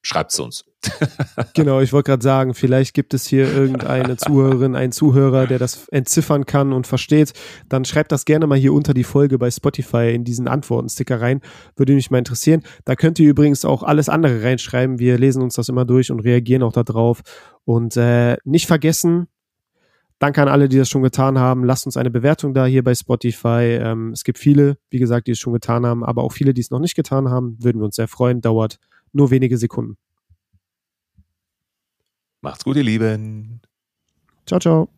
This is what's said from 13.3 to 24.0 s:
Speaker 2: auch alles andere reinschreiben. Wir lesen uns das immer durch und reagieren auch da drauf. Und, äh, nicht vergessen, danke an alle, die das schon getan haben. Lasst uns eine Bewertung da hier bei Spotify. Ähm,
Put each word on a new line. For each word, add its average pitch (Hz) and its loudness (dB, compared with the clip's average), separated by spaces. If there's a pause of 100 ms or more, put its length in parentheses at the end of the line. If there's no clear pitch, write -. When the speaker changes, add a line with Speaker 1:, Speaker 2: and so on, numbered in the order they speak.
Speaker 2:
auch 139 0
alles 147 0
andere 131 0
reinschreiben. 127 -2
Wir 123 2
lesen 131 2
uns 127 -4
das - -6
immer 127 0
durch 123 2
und 120 -4
reagieren 120 2
auch 117 0
da 120 0
drauf. 117 0 (420)
Und, 117 -2
äh, 120 2
nicht 160 0
vergessen, 170 0 (920)
danke 143 0
an 139 4
alle, 139 4
die 131 2
das 131 2
schon 135 -2
getan 131 0
haben. 127 0
Lasst 127 -2
uns 135 -8
eine 127 -2
Bewertung 135 -2
da 131 2
hier 131 2
bei 123 2
Spotify. 117 -2
Ähm, 113 -6